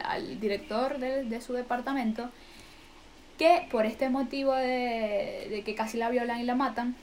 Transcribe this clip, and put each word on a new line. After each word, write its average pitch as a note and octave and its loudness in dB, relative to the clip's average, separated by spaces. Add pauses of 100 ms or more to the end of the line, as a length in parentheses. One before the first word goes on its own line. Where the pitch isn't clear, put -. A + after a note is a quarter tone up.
al - -6
director A3 -2
de, C4 -2
de A#3 -6
su B3 -8
departamento B3 -2 (1080)
que E4 8
por A3 4
este C4 0
motivo C4+ 2
de, A#3 0
de G#3 -6
que G#3+ -4
casi A3 -4
la A3+ 0
violan A#3+ 0
y A#3+ -4
la B3 0
matan B3 0